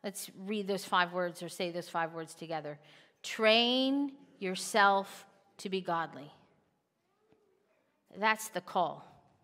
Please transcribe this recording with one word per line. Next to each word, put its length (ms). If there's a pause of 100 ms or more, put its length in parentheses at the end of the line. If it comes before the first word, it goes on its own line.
Let's 320
read 320
those 200
five 260
words 300
or 80
say 200
those 200
five 240
words 200
together. 460 (420)
"Train 960 (220)
yourself 880 (320)
to 100
be 140
godly." 500 (1800)
That's 320
the 140
call. 420 (400)